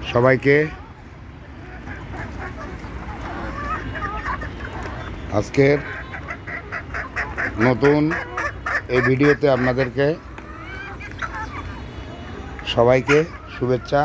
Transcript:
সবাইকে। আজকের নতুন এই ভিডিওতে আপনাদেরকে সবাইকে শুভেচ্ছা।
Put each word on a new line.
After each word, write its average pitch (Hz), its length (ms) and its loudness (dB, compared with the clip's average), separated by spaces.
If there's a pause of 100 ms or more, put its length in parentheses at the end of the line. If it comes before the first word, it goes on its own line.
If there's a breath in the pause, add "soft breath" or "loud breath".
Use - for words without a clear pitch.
(120)
সবাইকে। 131 440 6 (4000)
আজকের 139 400 6 (1900)
নতুন 139 340 6 (960)
এই 127 140 6
ভিডিওতে 139 460 4
আপনাদেরকে 127 520 2 (2750)
সবাইকে 127 440 8 (360)
শুভেচ্ছা। 127 520 2